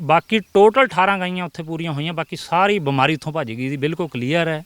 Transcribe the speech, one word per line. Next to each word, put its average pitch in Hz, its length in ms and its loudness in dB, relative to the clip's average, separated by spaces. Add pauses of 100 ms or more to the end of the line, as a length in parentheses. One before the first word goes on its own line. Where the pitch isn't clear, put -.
ਬਾਕੀ 156 360 2
ਟੋਟਲ 214 460 4
ਅਠਾਰਾਂ 196 340 0
ਗਾਈਆਂ 180 260 -4
ਉੱਥੇ 170 180 -10
ਪੂਰੀਆਂ 165 300 -6
ਹੋਈਆਂ, 151 200 -4
ਬਾਕੀ 165 240 -8
ਸਾਰੀ 202 420 2
ਬਿਮਾਰੀ 139 360 2
ਉੱਥੋਂ 151 180 -8
ਭੱਜ 143 200 -4
ਗਈ 123 160 -4
ਸੀ। 143 80 -6
ਬਿਲਕੁਲ 156 320 -4
ਕਲੀਅਰ 143 400 -2
ਹੈ 160 180 -6